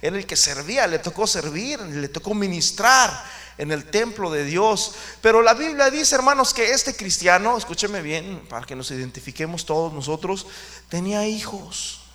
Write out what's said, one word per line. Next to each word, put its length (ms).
era 120
el 120
que 80
servía, 500
le 140
tocó 260
servir, 540
le 300
tocó 260
ministrar 1040
en 140
el 180
templo 400
de 160
Dios. 480
Pero 200
la 140
Biblia 340
dice, 240
hermanos, 400
que 180
este 240
cristiano, 640
escúcheme 460
bien, 440
para 180
que 100
nos 160
identifiquemos 760
todos 260
nosotros, 540
tenía 400
hijos. 760